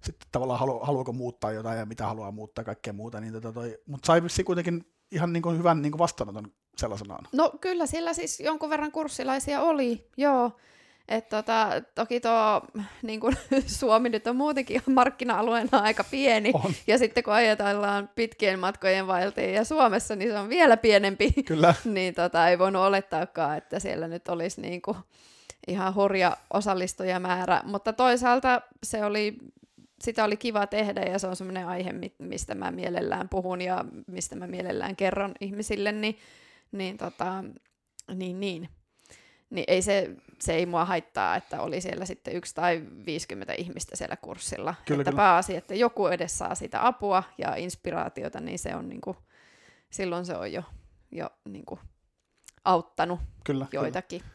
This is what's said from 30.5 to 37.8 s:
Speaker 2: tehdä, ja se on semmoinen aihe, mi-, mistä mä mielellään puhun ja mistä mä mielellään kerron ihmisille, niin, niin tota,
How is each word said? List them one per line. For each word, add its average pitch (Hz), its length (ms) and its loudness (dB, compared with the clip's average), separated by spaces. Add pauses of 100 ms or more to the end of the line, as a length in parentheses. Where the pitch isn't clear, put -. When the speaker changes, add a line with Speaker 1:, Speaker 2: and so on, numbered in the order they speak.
Speaker 2:
tehdä, 202 360 -2
ja 185 160 -2
se 190 80 -4
on 185 100 -4
semmoinen 185 320 -8
aihe, 185 240 -6
mi-, 185 260 -10
mistä - 360 -8
mä 190 160 -6
mielellään 180 580 -4
puhun 185 320 -4
ja 180 240 -2 (220)
mistä 180 300 -10
mä 180 100 -10
mielellään 180 500 -6
kerron 196 440 -2
ihmisille, 202 520 -4
niin, 214 260 -4 (540)
niin 196 260 -6
tota, 185 460 -6 (720)